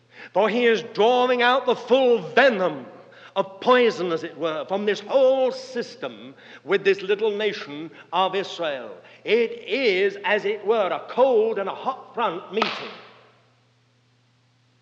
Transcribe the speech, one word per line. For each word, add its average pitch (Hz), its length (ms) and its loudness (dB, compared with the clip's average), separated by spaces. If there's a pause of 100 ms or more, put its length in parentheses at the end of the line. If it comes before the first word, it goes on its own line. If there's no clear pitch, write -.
(320)
For 208 160 4
he 233 160 0
is 226 200 2 (100)
drawing 247 480 4
out 247 240 2
the 240 80 4
full 240 460 4
venom 175 680 2 (500)
of 190 240 -4
poison, 226 520 2
as 156 100 -4
it 160 160 -10
were, 156 280 -4
from 202 200 -4
this 202 140 0
whole 262 500 2
system 131 840 -10 (300)
with 165 200 0
this 190 180 2
little 208 340 -2
nation 165 540 -6 (220)
of 185 220 0
Israel. 147 580 -6 (320)
It 226 420 0
is, 202 580 0
as 190 200 0
it 202 200 -4
were, 202 240 2
a 160 200 -4
cold 226 500 2
and 196 100 -4
a 160 60 -6
hot 214 400 -10
front 190 380 -4
meeting. 214 180 0 (2000)